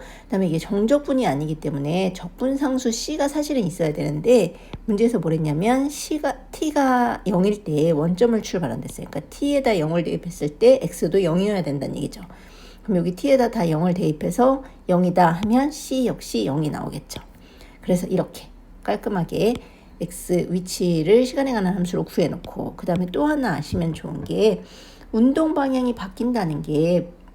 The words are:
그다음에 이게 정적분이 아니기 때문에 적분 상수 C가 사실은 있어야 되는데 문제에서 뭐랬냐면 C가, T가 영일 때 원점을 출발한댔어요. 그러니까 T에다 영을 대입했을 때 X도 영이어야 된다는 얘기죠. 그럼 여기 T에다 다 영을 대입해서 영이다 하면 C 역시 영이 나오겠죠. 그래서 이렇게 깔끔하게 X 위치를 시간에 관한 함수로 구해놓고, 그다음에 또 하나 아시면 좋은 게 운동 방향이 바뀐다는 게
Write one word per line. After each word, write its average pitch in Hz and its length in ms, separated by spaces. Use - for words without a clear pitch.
그다음에 190 240
이게 156 120
정적분이 247 680
아니기 151 280
때문에 160 580
적분 254 420
상수 262 360
C가 285 360
사실은 294 380
있어야 156 260
되는데 170 640
문제에서 226 340
뭐랬냐면 165 680
C가, 294 480
T가 262 760
영일 196 360
때 156 280
원점을 180 500
출발한댔어요. - 680
그러니까 - 200
T에다 269 500
영을 160 240
대입했을 165 560
때 262 220
X도 185 420
영이어야 185 400
된다는 139 340
얘기죠. - 240
그럼 185 140
여기 175 180
T에다 254 360
다 196 180
영을 170 240
대입해서 180 720
영이다 175 560
하면 254 280
C 262 340
역시 208 400
영이 151 240
나오겠죠. - 520
그래서 180 260
이렇게 - 400
깔끔하게 208 720
X - 500
위치를 180 760
시간에 269 260
관한 190 240
함수로 175 300
구해놓고, - 680
그다음에 180 360
또 285 140
하나 269 300
아시면 165 380
좋은 - 300
게 185 400
운동 285 440
방향이 262 400
바뀐다는 202 640
게 165 480